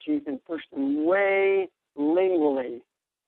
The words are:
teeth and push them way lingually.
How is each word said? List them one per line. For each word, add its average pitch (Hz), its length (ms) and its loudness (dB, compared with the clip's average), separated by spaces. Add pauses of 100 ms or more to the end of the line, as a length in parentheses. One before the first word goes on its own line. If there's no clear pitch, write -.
teeth 147 220 -2
and 139 180 -8
push 160 160 -10 (100)
them 143 320 -2
way 196 640 2 (300)
lingually. 147 840 0 (460)